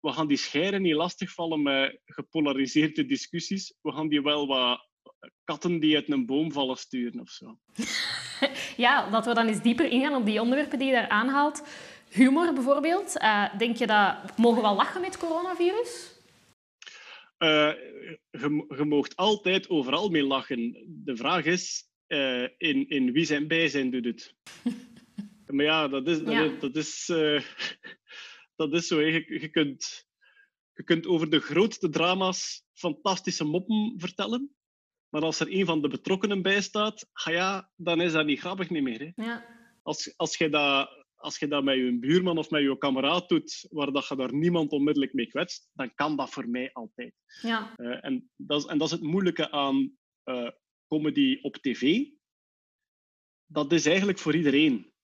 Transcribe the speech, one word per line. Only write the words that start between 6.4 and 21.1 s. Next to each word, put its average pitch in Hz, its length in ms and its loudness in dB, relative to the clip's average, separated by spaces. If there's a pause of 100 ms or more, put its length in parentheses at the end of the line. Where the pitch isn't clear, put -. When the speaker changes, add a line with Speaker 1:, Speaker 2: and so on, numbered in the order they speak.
Speaker 1:
vallen 131 240 -2
sturen," 120 440 -6
of - 100 -16
zo. 120 280 -18 (160)
Speaker 2:
<laughs> - 80 -8 (960)
Ja, 240 340 4
laten 226 180 2
we 240 100 2
dan 226 100 4
eens 214 140 0
dieper 240 280 4
ingaan 269 240 2
op 247 120 2
die 214 140 2
onderwerpen 277 380 0
die 269 80 0
je 262 80 4
daar 226 140 2
aanhaalt. 277 540 2 (480)
Humor 277 420 6
bijvoorbeeld. 277 680 0
Eh, 208 400 2
denk 233 180 0
je 233 100 0
dat, 208 520 2
mogen 233 240 6
we 214 60 4
lachen 208 320 2
met 370 160 -6
coronavirus? 359 1000 -2 (1200)
Speaker 1:
Eh, 156 340 4 (580)
je, 147 340 -2 (120)
je 147 80 0
moogt 147 320 0
altijd 190 520 0
overal 156 400 0
mee 160 140 2
lachen. 127 640 -2
De 143 300 -8